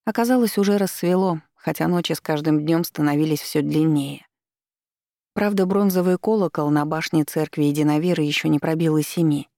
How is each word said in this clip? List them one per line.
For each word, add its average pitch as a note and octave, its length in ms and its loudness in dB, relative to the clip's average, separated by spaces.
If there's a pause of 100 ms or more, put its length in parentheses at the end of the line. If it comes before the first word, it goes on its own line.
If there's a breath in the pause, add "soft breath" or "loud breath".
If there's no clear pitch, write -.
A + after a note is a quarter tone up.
Оказалось, A#3 540 0
уже G3+ 200 2
рассвело, F3+ 640 0 (160)
хотя D#3+ 320 -4
ночи F3 240 -2
с D#3 80 -4
каждым D3+ 440 0
днём E3 200 0
становились D3 560 0
всё - 220 -2
длиннее. D3 640 0 (1080)
Правда, G3+ 320 0
бронзовый F#3 520 2
колокол F3 520 0
на D3 160 2
башне D#3 380 -2
церкви D#3 400 -2
Единоверы D3+ 580 2
ещё D3 260 -2
не D3+ 120 2
пробил D#3+ 360 0
и D3+ 60 2
семи, D3+ 560 0